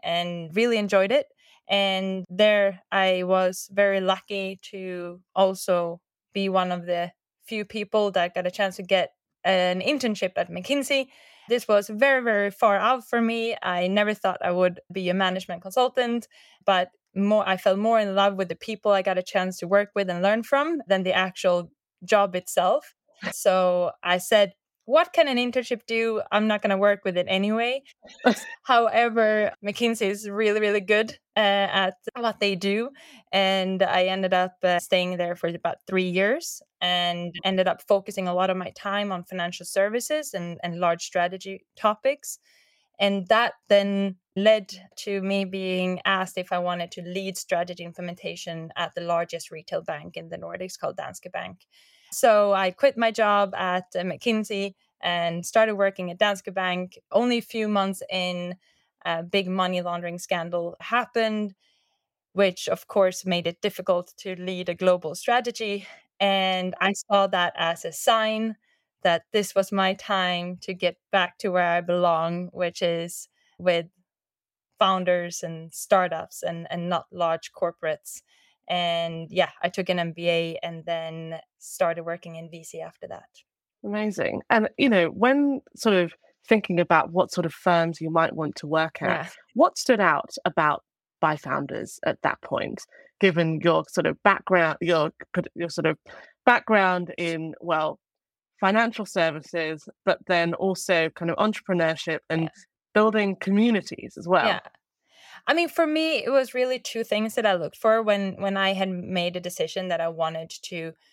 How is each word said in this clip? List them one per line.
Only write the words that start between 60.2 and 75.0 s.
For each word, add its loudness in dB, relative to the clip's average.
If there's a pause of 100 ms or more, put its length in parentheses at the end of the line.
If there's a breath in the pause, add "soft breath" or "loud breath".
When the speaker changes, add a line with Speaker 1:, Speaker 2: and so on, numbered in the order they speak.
Speaker 1:
happened, -2 (800)
which 2
of -4
course 2
made 0
it -6
difficult -2
to -10
lead -6
a -6
global 2
strategy. -2 (320 loud breath)
And 0
I 2
saw 2
that 0
as -2
a -8
sign 0 (440)
that 2 (100)
this -2
was 2
my 2
time -2
to -8
get -2 (140)
back 0
to -4
where 2
I 2
belong, 0
which -4
is -4 (300)
with 0 (880)
founders 0